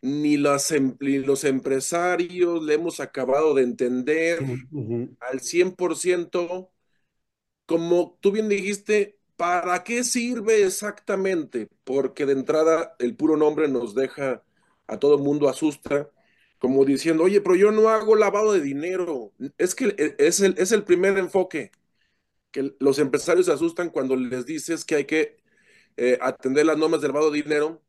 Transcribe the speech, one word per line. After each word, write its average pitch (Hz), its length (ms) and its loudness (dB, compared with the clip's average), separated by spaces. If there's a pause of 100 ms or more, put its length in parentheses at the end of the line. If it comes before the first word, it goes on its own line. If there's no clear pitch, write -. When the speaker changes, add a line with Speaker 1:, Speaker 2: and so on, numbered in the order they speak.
Speaker 1:
ni 147 360 0
las 143 340 2
em-, 135 280 0
ni 139 180 0
los 135 260 0
empresarios 170 1200 -2
le 151 100 2
hemos 165 260 -2
acabado 143 540 0
de 135 80 4
entender 127 760 0
Speaker 2:
Ujú, 135 140 -6 (180)
ujú. 120 480 -6
Speaker 1:
al 127 200 -8
cien 180 320 0
por 175 240 -4
ciento. 180 720 -4 (960)
Como 170 540 0
tú 196 120 4
bien 214 160 0
dijiste, 202 680 -2 (180)
¿para 175 480 -2
qué 240 200 -4
sirve 233 640 0
exactamente? 190 1000 -4 (160)
Porque 135 420 -2
de 135 80 2
entrada 156 640 0
el 123 180 -2
puro 156 200 2
nombre 151 320 2
nos 120 260 -4
deja 131 480 -4 (440)
a 110 120 -8
todo 143 200 4
mundo, 143 300 0
asusta, 143 640 -4 (480)
como 135 260 4
diciendo, 156 400 2
"Oye, 196 160 4
pero 185 160 2
yo 202 140 6
no 214 180 4
hago 214 280 4
lavado 208 360 2
de 190 80 2
dinero". 147 720 -6 (260)
Es - 160 0
que 202 240 -2
e-, 151 200 -2
es 170 220 4
el, 190 180 2
es 190 140 0
el 208 120 2
primer 185 340 2
enfoque, 180 520 -2 (800)
que 135 300 -6
los 135 180 2
empresarios 151 480 2
se 175 60 2
asustan 165 380 -2
cuando 131 260 -2
les 123 300 -6
dices 160 380 -8
que 165 120 -2
hay 143 100 -2
que, 156 320 -2 (580)
eh, 123 260 0
atender 131 440 0
las 156 120 0
normas 160 240 0
de 147 60 -2
lavado 147 220 0
de 147 120 -4
dinero 151 460 -4